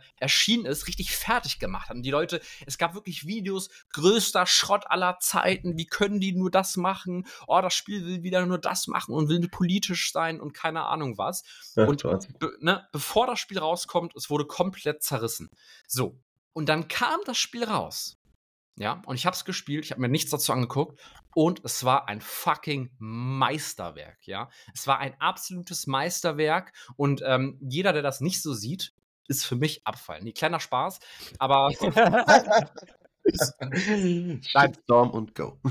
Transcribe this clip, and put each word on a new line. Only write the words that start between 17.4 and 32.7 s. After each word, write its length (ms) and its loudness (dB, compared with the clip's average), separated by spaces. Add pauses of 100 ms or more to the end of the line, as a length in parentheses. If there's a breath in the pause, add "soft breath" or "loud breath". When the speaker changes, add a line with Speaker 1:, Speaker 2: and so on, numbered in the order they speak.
Speaker 1:
raus. 540 -6 (600)
Ja, 280 -4
und 80 -6
ich 100 -6
hab's 220 0
gespielt, 400 -6
ich 40 -14
hab 80 -6
mir 100 2
nichts 220 0
dazu 220 0
angeguckt 480 0 (340 soft breath)
und 300 2
es 200 -6
war 240 2
ein 120 -6
fucking 800 -4
Meisterwerk, 1300 -4
ja. 240 -10 (240 soft breath)
Es 120 -8
war 120 2
ein 200 -8
absolutes 680 -6
Meisterwerk 880 0 (220 loud breath)
und, 280 2
ähm, 380 2
jeder, 320 0
der 80 0
das 180 -2
nicht 220 -2
so 100 -4
sieht, 400 -6 (360)
ist 180 -2
für 100 -2
mich 300 -2
Abfall. 360 -10
Nee, 100 -10
kleiner 280 -2
Spaß, 400 -2 (380 loud breath)
aber 320 6 (100)
<laughs> 960 6 (560)